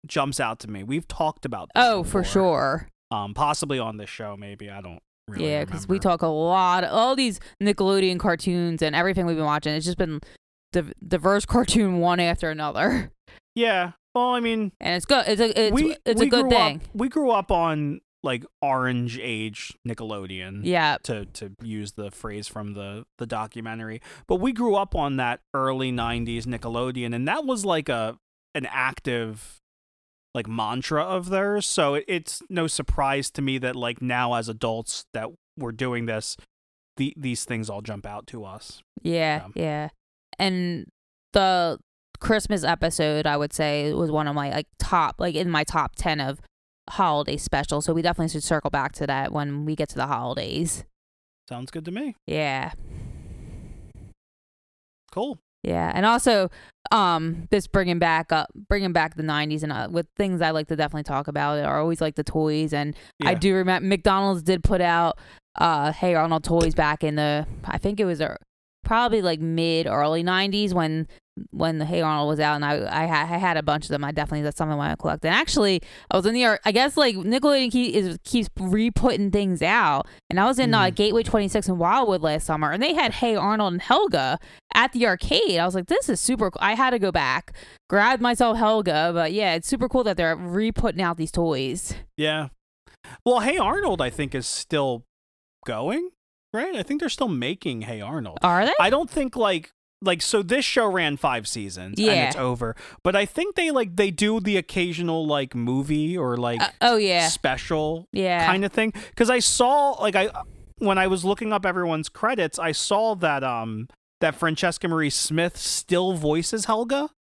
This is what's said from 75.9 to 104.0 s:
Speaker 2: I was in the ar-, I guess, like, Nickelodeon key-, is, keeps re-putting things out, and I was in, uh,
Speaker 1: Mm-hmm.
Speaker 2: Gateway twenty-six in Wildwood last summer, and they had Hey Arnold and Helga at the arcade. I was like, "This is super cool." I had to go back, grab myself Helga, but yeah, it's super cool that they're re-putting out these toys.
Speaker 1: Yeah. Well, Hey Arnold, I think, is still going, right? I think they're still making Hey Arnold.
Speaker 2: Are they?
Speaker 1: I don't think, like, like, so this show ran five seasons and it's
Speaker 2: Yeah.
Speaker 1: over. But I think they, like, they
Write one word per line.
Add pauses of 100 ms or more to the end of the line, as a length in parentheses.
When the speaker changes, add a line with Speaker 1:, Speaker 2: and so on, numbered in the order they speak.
Speaker 2:
I
was
in
the
ar-,
I
guess,
like,
Nickelodeon
key-,
is,
keeps (100)
re-putting
things
out, (240)
and
I
was
in,
uh,
Speaker 1:
Mm-hmm.
Speaker 2:
Gateway
twenty-six
in
Wildwood
last
summer,
and
they
had
Hey
Arnold
and
Helga (360)
at
the
arcade.
I
was
like,
"This
is
super
cool."
I
had
to
go
back, (360)
grab
myself
Helga,
but
yeah,
it's
super
cool
that
they're
re-putting
out
these
toys. (220)
Speaker 1:
Yeah. (760)
Well,
Hey
Arnold,
I
think,
is
still (600)
going, (420)
right?
I
think
they're
still
making
Hey
Arnold.
Speaker 2:
Are
they?
Speaker 1:
I
don't
think,
like, (320)
like,
so
this
show
ran
five
seasons
and
it's
Speaker 2:
Yeah.
Speaker 1:
over. (260)
But
I
think
they,
like,
they